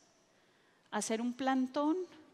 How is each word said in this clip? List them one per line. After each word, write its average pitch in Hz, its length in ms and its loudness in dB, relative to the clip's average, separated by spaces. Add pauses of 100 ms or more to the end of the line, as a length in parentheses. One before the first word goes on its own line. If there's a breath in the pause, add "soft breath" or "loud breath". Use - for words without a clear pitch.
(920 soft breath)
¿Hacer 220 300 -2
un 240 120 -2
plantón? 269 640 2 (380)